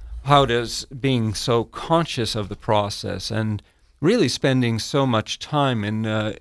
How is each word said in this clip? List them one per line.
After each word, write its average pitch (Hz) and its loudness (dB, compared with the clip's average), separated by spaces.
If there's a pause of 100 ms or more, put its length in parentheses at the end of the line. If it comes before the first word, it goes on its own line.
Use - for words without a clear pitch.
(240)
how 139 6
does 120 -2
being 120 0
so 117 0
conscious 160 -2
of 104 -4
the 98 -10
process 101 -2
and 110 -2 (380)
really 185 4
spending 123 2
so 139 0
much 117 0
time 135 0
in, 110 -2
uh, 110 -2